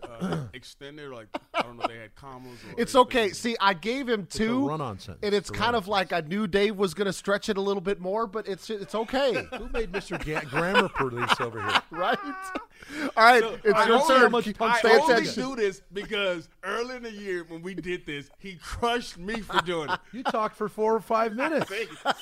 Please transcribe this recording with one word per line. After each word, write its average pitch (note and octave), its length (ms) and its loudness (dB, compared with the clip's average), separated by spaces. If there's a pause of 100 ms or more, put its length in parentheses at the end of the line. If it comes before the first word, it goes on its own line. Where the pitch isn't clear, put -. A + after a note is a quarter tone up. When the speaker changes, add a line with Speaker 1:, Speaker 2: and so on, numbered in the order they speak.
Speaker 1:
uh, F3 420 -6
<coughs> G2 80 -14
extended C#3+ 500 -16
or, C#3 100 -12
like, A2 140 -16 (260)
I E4+ 100 -2
don't A#2+ 120 -14
know A#2 80 -14
if - 60 -2
they A#2 80 -14
had A2 180 -18
commas B2+ 480 -18
or F3+ 140 -16
Speaker 2:
It's A#3 180 0
Speaker 1:
anything. B3+ 60 8
Speaker 2:
okay. A#3 300 4
See, A3+ 280 -4
I G3 140 6
gave A#3 340 -4
him A3 140 0
Speaker 3:
It's - 140 -10
a - 20 -8
Speaker 2:
two, B3 320 0
Speaker 3:
run-on C3+ 280 -4
sentence. - 240 -14
Speaker 2:
and G#3 140 0
it's F#3+ 140 -2
Speaker 3:
It's G#2 80 -8
a - 20 -2
Speaker 2:
kind A#3 140 0
Speaker 3:
run-on A3 100 0
Speaker 2:
of F#3 60 -14
like G3 240 0
I E3+ 80 0
knew F#3+ 260 -2
Dave G3 300 2
was F#3+ 160 0
gonna G3 180 0
stretch G3+ 380 -2
it F#3+ 80 0
a F#3+ 40 0
little G3+ 200 0
bit F#3+ 180 -2
more, G3+ 260 -2
but G#3 220 -6
it's, G3 220 -8
it's G#3 260 -8
okay. A3+ 540 0
Speaker 3:
<laughs> - 80 -10
Who A3+ 100 -10
made A3+ 240 -2
Mister F#3+ 260 -6
Ga-, D3+ 280 -4
Grammar F3+ 420 2
Police A#2+ 540 -2
over A2+ 200 -6
here? - 240 0
Speaker 2:
<laughs> - 60 -20
Right? F#3+ 260 -2 (960)
All A3 80 6
right, A#3+ 200 10
Speaker 1:
So, G3 200 -6
Speaker 2:
it's G#3+ 140 4
Speaker 1:
I A3 100 6
Speaker 2:
your A#3 140 6
Speaker 1:
only, D#4+ 60 4
Speaker 2:
turn. B3+ 240 8
Speaker 3:
Much A#3 140 2
Speaker 2:
Keep, G#3 120 -6
Speaker 3:
punch A3+ 180 2
Speaker 1:
I A3+ 40 4
Speaker 2:
stay A3+ 180 8
Speaker 1:
only C#4 160 6
Speaker 2:
attention. A#3 360 0
Speaker 1:
do C4+ 60 -8
this G3+ 260 -2 (120)
because F#3+ 560 -4 (140)
early A#3 320 -4
in A#3+ 80 -12
the A#3 80 -10
year G3 360 -6
when E3 140 -12
we F#3+ 140 -10
did F3+ 300 -6
this, C#3+ 340 -10
he G3 160 -16
crushed A#3 640 -4
me G#3 220 -6
for F#3 200 -2
doing E3 280 -2
it. F3+ 160 -2
Speaker 3:
<laughs> - 80 -20
You B3 100 -10
talked A3 320 -2
for G#3+ 120 -6
four G#3+ 280 0
or A3 40 2
five A3 360 0
minutes. C#4+ 340 0
Speaker 1:
<laughs> - 0 -
See, G#3+ 180 -6 (340)